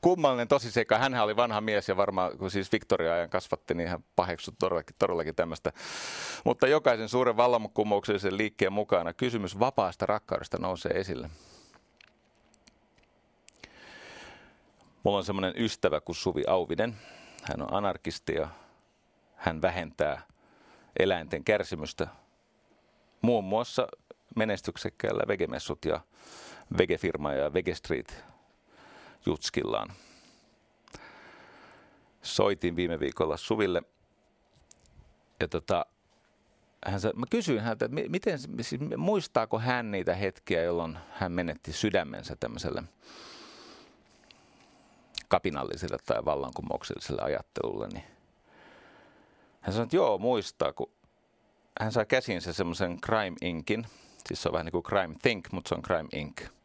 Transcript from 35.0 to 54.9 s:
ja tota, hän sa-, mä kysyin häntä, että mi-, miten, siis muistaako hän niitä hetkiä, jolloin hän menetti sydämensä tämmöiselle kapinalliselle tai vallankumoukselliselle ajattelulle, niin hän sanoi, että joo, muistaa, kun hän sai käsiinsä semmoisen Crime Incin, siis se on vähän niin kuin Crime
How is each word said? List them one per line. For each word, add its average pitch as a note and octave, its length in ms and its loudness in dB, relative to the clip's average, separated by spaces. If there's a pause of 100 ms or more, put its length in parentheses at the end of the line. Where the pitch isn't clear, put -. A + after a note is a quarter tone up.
ja - 80 0
tota, E2 380 0 (1000)
hän G2+ 140 -2
sa-, G2+ 160 0
mä A#2+ 140 -4
kysyin E3+ 320 2
häntä, A2+ 240 -2
että A#2+ 100 -6
mi-, - 140 -4
miten, F3 300 -2
siis B2+ 420 -6 (160)
muistaako D#3 600 2
hän A#2+ 320 0
niitä F#2 240 2
hetkiä, F#2 480 0
jolloin E2+ 340 0 (140)
hän F#2 200 -2
menetti E2+ 420 -4
sydämensä F#2 680 0
tämmöiselle - 440 -4 (2500)
kapinalliselle D#2 760 0
tai A1+ 200 0
vallankumoukselliselle - 960 -4
ajattelulle, A1 640 -4
niin G1+ 160 -10 (1600)
hän F#2+ 120 -4
sanoi, A2+ 100 2
että B2+ 120 -2
joo, C3 220 4
muistaa, G2+ 560 0
kun - 180 -6 (880)
hän A2 120 -2
sai G#2+ 140 2
käsiinsä F#2 480 0
semmoisen F2 480 -2
Crime G#2 400 0
Incin, F2+ 460 -2 (400)
siis - 140 -6
se - 80 0
on - 40 -4
vähän E2 120 0
niin E2 60 -8
kuin F2 120 -2
Crime F#2 380 0